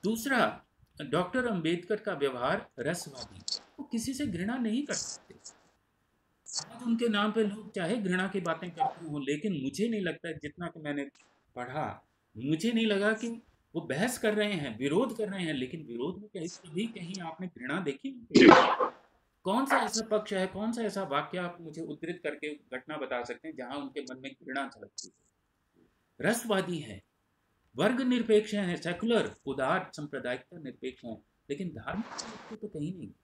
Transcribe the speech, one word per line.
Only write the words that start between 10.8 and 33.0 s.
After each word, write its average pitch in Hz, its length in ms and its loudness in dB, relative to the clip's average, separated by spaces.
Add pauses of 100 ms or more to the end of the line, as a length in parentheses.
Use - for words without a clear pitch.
मैंने 147 240 -4 (520)
पढ़ा, 123 520 -6 (280)
मुझे 156 360 2
नहीं 226 140 4
लगा 208 260 4
कि 226 300 -4 (320)
वो 165 60 -2
बहस 156 380 -2
कर 214 160 2
रहे 208 180 2
हैं, 139 260 -2
विरोध 196 380 2
कर 214 120 -2
रहे 185 160 -4
हैं, 156 100 0
लेकिन 135 300 -4
विरोध 127 340 -6
में 208 100 -16
कहीं, 175 200 -6
कभी 175 380 -6
कहीं 190 340 -10
आपने 165 260 -8
घृणा 135 340 -4
देखी? 247 460 -6 (1160)
कौन 240 240 0
सा 277 100 4
ऐसा 220 300 0
पक्ष 214 260 0
है, 190 140 0
कौन 208 260 -4
सा 233 100 -4
ऐसा 196 200 -2
वाक्य 147 360 -2
आप 175 220 -6
मुझे 165 220 -10
उद्धृत 160 400 -8
करके 151 320 -6
घटना 147 420 -10
बता 123 260 -4
सकते 123 260 -10
हैं 156 80 -12
जहां 127 200 -8
उनके 143 240 -8
मन 127 200 -12
में 135 120 -12
घृणा 131 360 -6
झलकती - 400 -16
है? - 40 -20 (1080)
रसवादी 202 580 0
है, 110 240 -10 (720)
वर्ग 220 240 4
निरपेक्ष 220 540 4
हैं, 185 220 0
secular, 196 580 0 (120)
उदार, 139 500 0
सांप्रदायिकता 135 640 -6
निरपेक्ष 127 460 -10
हैं, 110 180 -10 (280)
लेकिन 170 180 -4
धार्मिक 151 380 -6
रूप - 440 -12
से 220 60 -10
तो 208 120 -10
कहीं 160 300 -6
नहीं। 104 120 -12 (140)